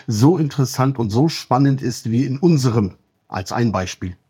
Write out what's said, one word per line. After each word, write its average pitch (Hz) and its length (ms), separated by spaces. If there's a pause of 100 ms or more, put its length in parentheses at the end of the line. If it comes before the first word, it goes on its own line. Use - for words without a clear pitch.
so 123 320
interessant 135 600
und 110 120
so 127 180
spannend 135 540
ist 113 280
wie 120 140
in 135 140
unserem, 127 580 (320)
als - 240
ein 117 200
Beispiel. 92 440 (140)